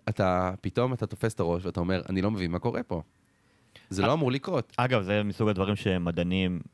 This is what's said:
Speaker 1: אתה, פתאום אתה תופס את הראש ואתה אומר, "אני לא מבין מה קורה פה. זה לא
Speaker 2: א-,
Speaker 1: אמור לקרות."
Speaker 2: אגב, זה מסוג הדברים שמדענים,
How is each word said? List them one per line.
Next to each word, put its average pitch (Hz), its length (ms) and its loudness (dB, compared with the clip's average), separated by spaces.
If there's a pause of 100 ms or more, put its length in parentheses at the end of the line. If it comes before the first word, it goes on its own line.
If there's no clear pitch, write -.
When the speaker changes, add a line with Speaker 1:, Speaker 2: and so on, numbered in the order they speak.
Speaker 1:
אתה, 92 520 2
פתאום 123 320 -2
אתה 117 140 -4
תופס 107 280 -4
את - 60 -4
הראש 87 240 0
ואתה - 160 -2
אומר, 90 280 0
"אני 95 140 0
לא 104 80 2
מבין 92 200 -2
מה 87 80 -2
קורה 120 240 -2
פה. 85 200 -6 (880)
זה 95 120 0
לא 110 80 4
Speaker 2:
א-, - 20 4
Speaker 1:
אמור 147 200 2
לקרות." 139 440 -4
Speaker 2:
אגב, 123 260 2
זה 104 200 2
מסוג 104 260 0
הדברים 98 280 2
שמדענים, 90 840 0 (140)